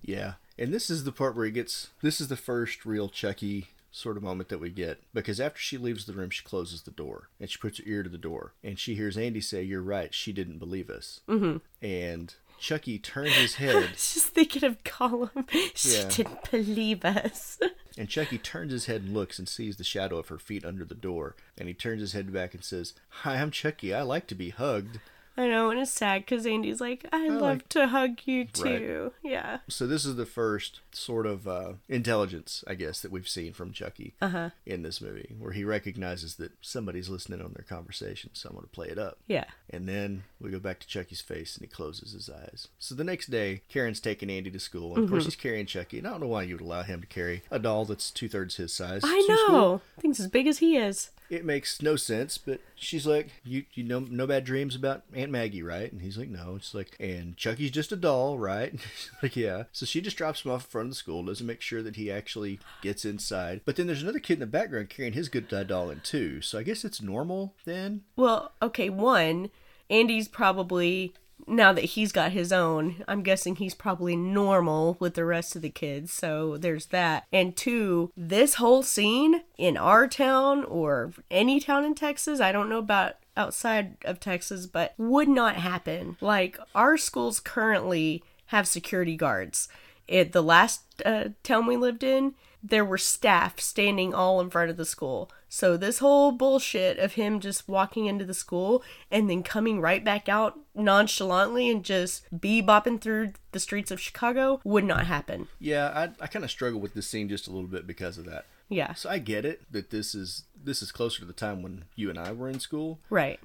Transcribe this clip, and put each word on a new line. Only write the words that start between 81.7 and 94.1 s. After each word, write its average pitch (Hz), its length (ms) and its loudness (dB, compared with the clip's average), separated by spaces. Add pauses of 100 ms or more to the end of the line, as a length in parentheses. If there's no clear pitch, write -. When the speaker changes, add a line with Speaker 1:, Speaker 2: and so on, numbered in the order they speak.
Speaker 2:
in 302 100 2
Texas, 294 460 0
I 190 120 6
don't 202 160 2
know 226 100 0
about 202 360 2 (220)
outside 208 680 0
of 180 160 -6
Texas, 185 460 -6
but 170 320 -2
would 269 300 4
not 247 280 4
happen. 175 640 -4
Like, 196 380 2 (160)
our 262 240 8
schools 240 420 -2
currently 180 800 2 (240)
have 202 220 2
security 175 480 0
guards. 113 520 0 (400)
At 175 240 6
the 175 100 6
last, 170 400 8 (240)
uh, 214 240 2 (120)
town 233 240 4
we 240 100 4
lived 240 280 0
in, 269 300 2 (280)
there 214 220 4
were 190 140 0
staff 180 640 4
standing 202 520 2